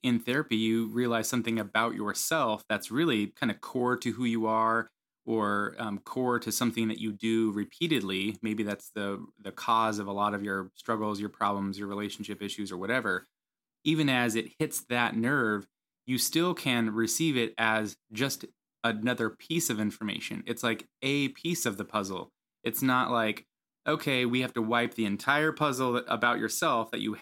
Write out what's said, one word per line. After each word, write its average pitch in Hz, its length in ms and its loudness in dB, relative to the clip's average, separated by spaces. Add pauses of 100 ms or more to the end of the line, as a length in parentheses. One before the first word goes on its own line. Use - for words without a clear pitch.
in 120 160 4
therapy 127 360 0
you 113 320 2
realize 117 400 0
something 113 300 0
about 110 380 0
yourself 107 720 0
that's 107 220 -2
really 120 360 2
kind 120 220 -2
of 101 100 -4
core 123 380 0
to 123 140 -4
who 123 140 -2
you 113 200 0
are 110 460 2 (340)
or, 104 540 0
um, 104 200 -4
core 123 380 0
to 117 140 -4
something 113 380 0
that 110 100 -4
you 110 120 -2
do 113 400 2
repeatedly, 101 920 -2
maybe 107 180 -2
that's 104 300 -6
the, 98 340 -4 (160)
the 98 100 -10
cause 113 460 2
of 101 100 -6
a 101 40 -4
lot 104 240 0
of 101 80 -4
your 95 320 -4
struggles, 107 440 -4
your 104 100 -4
problems, 98 500 -2
your 101 80 -8
relationship 101 540 -6
issues 101 300 -6
or 90 60 -6
whatever, 101 480 -2 (580)
even 151 260 4
as 123 260 4
it 113 240 -2
hits - 300 -2
that 120 260 2
nerve, 113 500 2 (400)
you 127 140 0
still 170 340 2
can 120 400 0
receive 120 420 2
it 113 220 0
as 110 400 0 (160)
just 131 320 -4 (380)
another 113 460 0
piece 160 420 -2
of 107 80 -2
information. - 680 -4
It's - 160 -6
like 113 260 -2 (140)
a 139 280 2
piece - 360 -2
of 101 120 0
the 104 80 -4
puzzle. 98 460 -4 (320)
It's - 180 -4
not 127 300 2
like, 113 340 0 (420)
"Okay, 147 380 2
we 123 160 2
have 123 120 -4
to 117 80 0
wipe 117 340 2
the 110 100 0
entire 143 480 2
puzzle 131 440 0 (100)
about 117 320 2
yourself 113 520 0
that 107 80 -4
you 104 220 -2